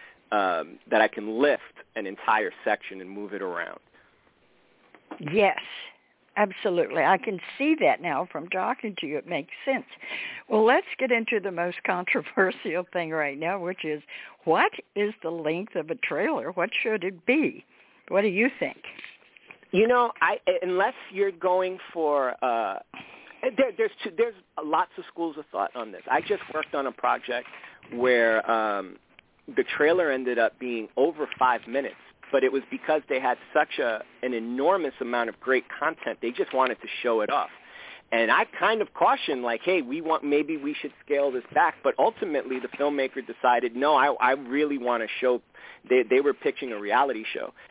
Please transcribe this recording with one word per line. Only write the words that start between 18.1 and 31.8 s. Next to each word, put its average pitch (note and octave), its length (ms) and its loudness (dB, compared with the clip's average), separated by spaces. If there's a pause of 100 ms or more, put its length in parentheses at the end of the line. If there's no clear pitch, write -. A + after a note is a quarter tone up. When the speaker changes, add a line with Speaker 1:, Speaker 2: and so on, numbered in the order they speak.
Speaker 2:
do G#3+ 60 4
you G#3 220 2 (100)
think? - 240 -6 (880)
Speaker 1:
You G#3+ 160 4
know, A#3+ 240 4 (100)
I, F3 180 0 (220)
unless F#3 320 0 (160)
you're G3 220 0
going F#3 460 0 (160)
for, D3 380 2 (120)
uh, A2+ 360 0 (640)
there, B3+ 360 2
there's A3 140 0 (120)
two, G#3 140 -6
there's A3+ 180 2 (260)
lots D#3+ 360 0
of E3+ 100 -12
schools E3 300 -6
of D3+ 160 -12
thought G2 200 -2
on A2 200 -10
this. F2 80 -14 (100)
I C#3+ 80 4
just F#3+ 240 -2 (100)
worked D#3 220 -4
on C#3 100 0
a B2 60 -4
project B2 560 -2 (460)
where, A#2 580 4
um, G2+ 460 0 (580)
the B2+ 80 4
trailer D#3+ 480 2
ended B2+ 260 -2
up A2+ 220 2
being A#2 380 -6
over D3+ 280 2 (140)
five B2 300 4
minutes, C3 260 -4 (380)